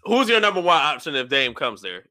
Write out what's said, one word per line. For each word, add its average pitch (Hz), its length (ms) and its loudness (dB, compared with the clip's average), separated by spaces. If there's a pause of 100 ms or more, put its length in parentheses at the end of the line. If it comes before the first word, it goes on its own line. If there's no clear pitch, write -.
who's 233 240 2
your 226 120 4
number 196 200 0
one 170 200 4
option 147 340 -4
if 127 140 -2
Dame 131 260 0
comes 113 260 -6
there? 90 300 -12